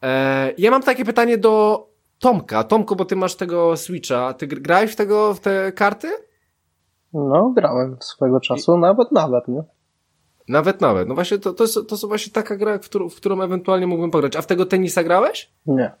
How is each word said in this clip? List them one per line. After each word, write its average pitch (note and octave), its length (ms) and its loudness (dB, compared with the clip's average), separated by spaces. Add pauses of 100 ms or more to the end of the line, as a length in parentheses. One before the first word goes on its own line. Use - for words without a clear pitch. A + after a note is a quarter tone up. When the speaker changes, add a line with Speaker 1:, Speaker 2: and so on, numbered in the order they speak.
Speaker 1:
E, C3+ 560 0
ja G3+ 120 4
mam C4 120 2
takie B3+ 220 0
pytanie A#3 340 2
do G#3+ 480 2 (320)
Tomka. A3 460 2
Tomku, A3 320 2
bo F#3 80 -2
ty F#3+ 120 -2
masz F#3 180 -2
tego E3+ 420 0
Switcha. C3 580 -4
Ty D3+ 120 -10
gr-, C#3+ 160 -8
grałeś G3 300 2
w - 40 -14
tego, G#3 380 2
w F#3+ 60 -14
te F#3+ 320 -2
karty? G#3 360 -2 (1040)
Speaker 2:
No, D#3+ 440 0
grałem C3 440 -2
swego C3 400 -2
czasu, C#3+ 360 0
Speaker 1:
I F3 40 2
Speaker 2:
nawet, G#3 320 2
nawet, D3 360 0
nie? C3 140 -6 (880)
Speaker 1:
Nawet, D#3 320 0
nawet. G#2+ 280 2
No B2+ 60 -4
właśnie, F3+ 240 -2
to, G3 140 -4
to A3+ 120 0
jest, A3 140 -2 (100)
to G#3+ 80 -8
są G3+ 120 -8
właśnie G#3 240 -6
taka G#3+ 240 -4
gra, G#3 220 -2
w - 60 -8
którą, F#3+ 240 -6
w - 80 -16
którą F#3+ 260 -2
ewentualnie F3+ 440 0
mógłbym E3+ 240 -2
pograć. D3 260 0
A D#3 60 -4
w - 40 -8
tego F3+ 200 0
tenisa F#3 380 0
grałeś? F#3+ 460 0 (160)
Speaker 2:
Nie. C3 240 0 (100)